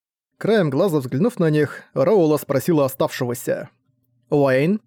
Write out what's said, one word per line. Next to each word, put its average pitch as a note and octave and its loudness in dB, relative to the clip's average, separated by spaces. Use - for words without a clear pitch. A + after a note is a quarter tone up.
Краем F#3 0
глаза D#3 0
взглянув C3+ -2
на D#3+ 2
них, D3+ -2
Роула D#3 2
спросила C#3 0
оставшегося. - -4
«Уэйн, C#3+ 2